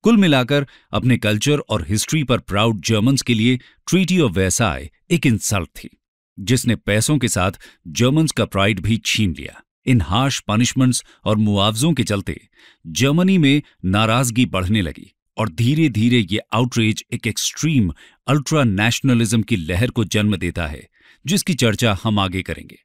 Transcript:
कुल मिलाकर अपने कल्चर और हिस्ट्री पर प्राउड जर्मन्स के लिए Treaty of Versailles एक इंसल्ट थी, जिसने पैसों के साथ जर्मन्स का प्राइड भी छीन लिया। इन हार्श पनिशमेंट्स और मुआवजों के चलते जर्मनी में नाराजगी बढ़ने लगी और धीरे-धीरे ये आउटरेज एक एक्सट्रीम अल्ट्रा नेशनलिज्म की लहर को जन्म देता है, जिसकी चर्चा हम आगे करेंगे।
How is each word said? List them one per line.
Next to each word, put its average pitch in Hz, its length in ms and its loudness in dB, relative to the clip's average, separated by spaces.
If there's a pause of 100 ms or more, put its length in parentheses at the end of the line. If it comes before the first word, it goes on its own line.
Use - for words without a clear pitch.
कुल 220 160 6
मिलाकर 143 500 2 (240)
अपने 117 260 2
कल्चर 113 400 0
और 95 320 -4
हिस्ट्री 135 340 -2
पर 117 160 0
प्राउड 104 420 0
जर्मन्स 113 400 2
के 120 120 0
लिए 123 260 2 (300)
Treaty 180 300 2
of 123 120 2
Versailles 90 560 -2 (240)
एक 170 140 0
इंसल्ट 104 440 0
थी, - 200 -18 (500)
जिसने 120 360 0
पैसों 110 420 0
के 123 100 0
साथ 95 240 0 (360)
जर्मन्स 135 440 0
का 107 140 -2
प्राइड 98 340 0
भी 104 180 0
छीन 101 420 -2
लिया। - 240 -16 (220)
इन 127 160 4
हार्श 127 380 -2
पनिशमेंट्स 123 640 0 (220)
और 107 120 2
मुआवजों 107 560 0
के 117 100 -2
चलते 98 440 -6 (400)
जर्मनी 165 500 2
में 143 240 4 (240)
नाराजगी 113 600 2
बढ़ने 95 360 0
लगी - 340 -8 (220)
और 107 120 -4
धीरे-धीरे 120 840 2
ये 104 80 -2 (140)
आउटरेज 113 580 0
एक 117 160 -8
एक्सट्रीम 113 640 -2 (360)
अल्ट्रा 143 360 0
नेशनलिज्म 117 800 0
की 110 140 -2
लहर 87 340 -2
को 113 140 -2
जन्म 104 320 0
देता 85 320 -4
है, 71 200 -12 (380)
जिसकी 180 280 -2
चर्चा 113 500 0
हम 107 160 0
आगे 95 220 -2
करेंगे। - 440 -12